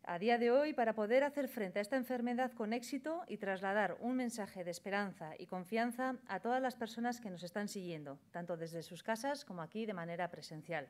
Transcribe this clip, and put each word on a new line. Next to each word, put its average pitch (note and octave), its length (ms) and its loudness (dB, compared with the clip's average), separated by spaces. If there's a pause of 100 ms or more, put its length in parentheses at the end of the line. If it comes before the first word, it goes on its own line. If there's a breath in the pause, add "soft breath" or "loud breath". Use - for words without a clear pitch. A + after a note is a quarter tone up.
a F3 140 -2
día A#3 200 6
de A#3+ 120 6
hoy D4 220 6
para A3 220 4
poder A3 300 6
hacer C#4 220 2
frente G3+ 320 -2
a G3+ 40 2
esta G#3 120 -2
enfermedad B3 580 2
con G#3+ 200 -2
éxito C#4 560 -2
y G#3+ 80 -4
trasladar G3 640 2
un B3+ 160 0
mensaje A3 480 -2
de F3 60 -4
esperanza F#3 680 -2
y F3 80 -12
confianza A#3 720 0 (100)
a F#3 140 -2
todas B3 220 2
las B3+ 120 0
personas A#3 460 -2
que G#3+ 80 -10
nos F3 140 -8
están G3+ 260 -4
siguiendo, D#3 500 -6 (120)
tanto F3 260 -4
desde E3 260 -6
sus E3 200 -12
casas C4+ 420 -2
como F3 160 -8
aquí F#3+ 240 -4
de G#3+ 80 -4
manera E3+ 380 -2
presencial. D#3 600 -6